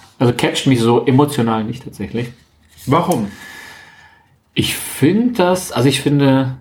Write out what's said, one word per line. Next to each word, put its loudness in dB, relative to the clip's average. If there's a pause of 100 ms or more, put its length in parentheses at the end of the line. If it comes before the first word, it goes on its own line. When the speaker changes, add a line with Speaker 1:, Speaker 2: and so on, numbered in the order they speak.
(200)
Speaker 1:
also 2
catcht -2
mich 4
so 2
emotional 2
nicht -10
tatsächlich. -8 (580)
Speaker 2:
Warum? 0 (1300)
Speaker 1:
Ich -2
find 0
das, 0
also 2
ich 0
finde, 2